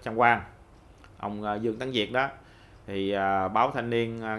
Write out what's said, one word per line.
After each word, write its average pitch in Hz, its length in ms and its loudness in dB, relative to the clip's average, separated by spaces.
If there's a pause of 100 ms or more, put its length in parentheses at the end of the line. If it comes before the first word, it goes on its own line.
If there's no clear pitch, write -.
Trân 113 120 -6
Quang, 117 260 6 (760)
ông, 104 260 -8
à, 104 120 0
Dương 110 240 -2
Tấn 131 120 -6
Việt 110 200 0
đó. 127 160 2 (600)
Thì, 98 240 -2
à, 98 360 2
báo 113 240 2
Thanh 120 180 -4
Niên, 113 340 0
à, 110 160 -4